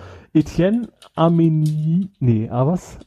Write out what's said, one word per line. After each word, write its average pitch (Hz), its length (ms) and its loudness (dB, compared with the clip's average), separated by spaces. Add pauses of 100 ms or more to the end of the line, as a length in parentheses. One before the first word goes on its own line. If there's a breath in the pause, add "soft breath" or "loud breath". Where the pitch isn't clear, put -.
(320 loud breath)
Etienne 185 560 0 (280)
Amini-, 160 960 0 (100)
nee, 117 300 0
ah, 127 160 -2
was? - 400 -6